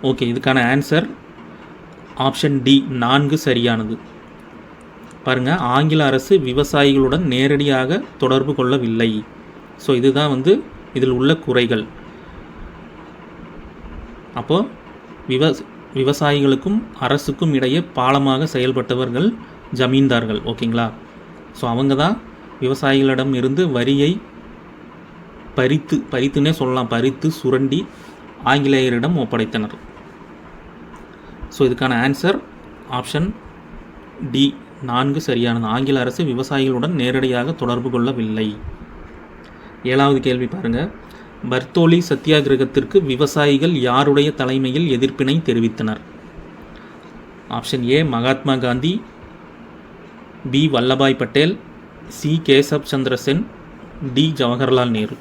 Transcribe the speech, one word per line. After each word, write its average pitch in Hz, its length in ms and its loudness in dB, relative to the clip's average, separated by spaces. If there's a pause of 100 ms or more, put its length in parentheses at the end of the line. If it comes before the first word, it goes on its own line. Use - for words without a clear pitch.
(100)
ஓகே, 127 220 0
இதுக்கான 131 280 0 (140)
ஆன்சர் 143 340 0 (1160)
ஆப்ஷன் 139 400 0
டி, 135 100 8 (260)
நான்கு 139 440 2
சரியானது. 117 500 0 (1300)
பாருங்க, 127 260 0 (240)
ஆங்கில 151 340 4
அரசு 131 240 2 (120)
விவசாயிகளுடன் 139 880 2
நேரடியாக 139 680 2 (240)
தொடர்பு 131 380 2
கொள்ளவில்லை. 123 480 2 (760)
So, - 60 -8 (100)
இதுதான் 135 340 4
வந்து 131 180 2 (460)
இதில் 127 200 2
உள்ள 131 140 4 (140)
குறைகள். 120 380 2 (2500)
அப்போ 156 160 0 (760)
விவ-, 139 280 2 (400)
விவசாயிகளுக்கும் 143 800 2 (260)
அரசுக்கும் 143 520 0
இடையே 131 240 2 (160)
பாலமாக 135 560 0
செயல்பட்டவர்கள் 127 760 -2 (540)
ஜமீன்தார்கள். 123 600 2 (120)
ஓகேங்களா? 117 340 -2 (720)
So, - 140 -6
அவங்க 135 200 2 (100)
தான் 190 120 2 (480)
விவசாயிகளிடம் 135 800 2
இருந்து 139 240 0 (120)
வரியை 139 340 2 (1500)
பறித்து, 147 380 0 (180)
பறித்துன்னே 139 460 0
சொல்லலாம், 127 340 -2
பறித்து 131 340 0 (120)
சுரண்டி 131 400 0 (720)
ஆங்கிலேயரிடம் 135 720 2
ஒப்படைத்தனர். 110 520 -4 (1800)
So, - 140 0
இதுக்கான 123 260 0 (120)
ஆன்சர் 156 320 0 (600)
ஆப்ஷன் 151 320 -4 (1040)
டி, 135 100 4 (460)
நான்கு 135 380 0
சரியானது. 117 380 0 (100)
ஆங்கில 135 280 0
அரசு 123 260 -4
விவசாயிகளுடன் 131 720 -2
நேரடியாக 127 600 0
தொடர்பு 120 320 -2
கொள்ளவில்லை. 120 520 -2 (1500)
ஏழாவது 139 360 4
கேள்வி 123 260 -2
பாருங்க, 120 280 -2 (720)
பர்தோலி 165 480 4 (100)
சத்தியாகிரகத்திற்கு 139 880 2 (120)
விவசாயிகள் 147 640 2 (140)
யாருடைய 143 420 4 (120)
தலைமையில் 131 540 0
எதிர்ப்பினை 135 400 0 (120)
தெரிவித்தனர்? 113 540 0 (1600)
ஆப்ஷன் 123 260 -4 (100)
ஏ, 143 40 4 (160)
மகாத்மா 131 420 0 (100)
காந்தி, 127 280 0 (1600)
பி, 139 80 4 (140)
வல்லபாய் 131 480 2
பட்டேல், 151 320 2 (640)
சி, 147 120 -2 (180)
கேசப் 143 440 4
சந்திர 131 320 -2
சென், 156 180 0 (720)
டி, 147 120 4 (140)
ஜவஹர்லால் 123 560 0
நேரு. 107 240 -6